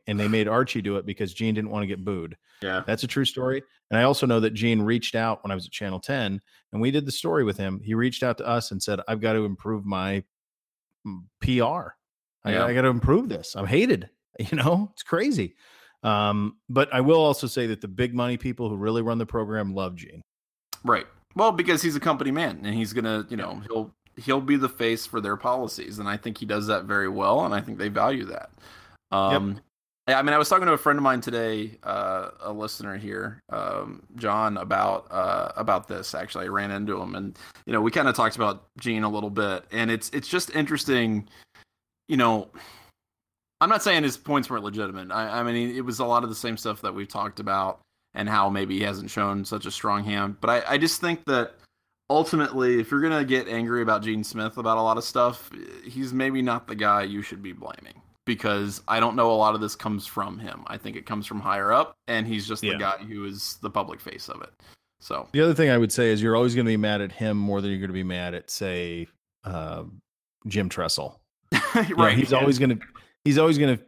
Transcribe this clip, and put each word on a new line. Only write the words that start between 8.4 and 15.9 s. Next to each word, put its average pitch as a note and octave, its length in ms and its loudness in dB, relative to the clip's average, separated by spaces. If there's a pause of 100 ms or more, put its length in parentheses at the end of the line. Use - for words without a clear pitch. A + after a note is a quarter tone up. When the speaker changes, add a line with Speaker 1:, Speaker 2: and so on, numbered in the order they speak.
Speaker 1:
us A#2+ 240 0
and G2 120 -6
said, G2+ 260 -2
I've A2 120 -2
got A2 140 2
to G#2+ 100 2
improve G2+ 400 -4
my G2 400 -2 (840)
mm, F#2+ 160 -12 (180)
P B2+ 200 2
R. D3 360 -2 (480)
I, G#2+ 80 0
Speaker 2:
Yeah. - 140 2
Speaker 1:
I A#2+ 80 0
gotta C3 140 4
improve C3 400 4
this. - 280 -8
I'm G2 100 -4
hated. D3+ 480 2
<laughs> - 40 -20 (320)
You - 60 -2
know, F3 380 2
it's - 80 -16
crazy. F3 540 0 (460)